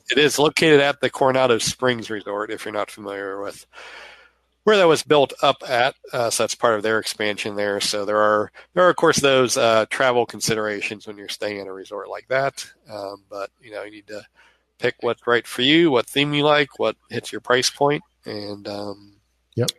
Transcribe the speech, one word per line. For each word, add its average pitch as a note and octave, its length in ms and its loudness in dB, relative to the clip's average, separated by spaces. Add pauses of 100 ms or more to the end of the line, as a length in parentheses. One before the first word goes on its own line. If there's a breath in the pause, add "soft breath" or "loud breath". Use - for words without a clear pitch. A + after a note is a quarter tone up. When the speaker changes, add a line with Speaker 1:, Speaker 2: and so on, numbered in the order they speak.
(120)
Speaker 1:
it B2 80 -4
is D3 180 2
located D3+ 420 4
at C#3 220 0
the B2+ 80 0
Coronado C3 480 2
Springs A#2 540 -2
Resort, G#2 400 -8
if G2+ 140 -10
you're G#2+ 80 -10
not G#2 180 -4
familiar G2 500 -10
with - 240 -14 (960 loud breath)
where G#3+ 140 4
that F3+ 100 6
was D3+ 160 4
built D3 380 2
up C#3+ 160 2 (100)
at. B2+ 280 0 (180)
Uh, A#2+ 160 -2
so A2+ 140 0
that's - 120 -2
part A#2 200 2
of G2+ 80 -2
their A2 160 0
expansion G#2 560 -6
there. G2+ 260 -2
So G#2 240 -4
there G#2+ 140 0
are, G#2+ 320 2 (220 loud breath)
there F3+ 120 4
are, F3+ 40 6
of D#3+ 60 2
course, D#3+ 220 2
those, C3 400 2
uh, A2+ 320 4
travel B2 360 0
considerations G#2+ 840 -6
when G#2 100 -14
you're G2+ 100 -18
staying G#2 320 -8
at F#2+ 80 -12
a F#2+ 60 -12
resort G2 360 -14
like G2 200 -12
that. C3+ 360 -2 (240)
Um, G2+ 400 -14
but, G2+ 200 -10 (100)
you A#2+ 120 -20
know, G2+ 120 -10
you G#2 80 -16
need G#2+ 160 -20
to G#2 160 -14 (560 soft breath)
pick B2 220 -2
what's A#2 260 -4
right A#2 180 2
for - 180 -6
you, D#3 280 4
what A#2 160 2
theme D3 260 0
you C#3+ 100 0
like, D3 360 2
what A2 160 -2 (140)
hits A#2 220 -8
your G#2+ 100 -10
price - 280 2
point, D3 340 0 (220)
and, G#2 420 -12
um, G2+ 480 -10 (400)
Speaker 2:
Yep. A#2+ 240 -2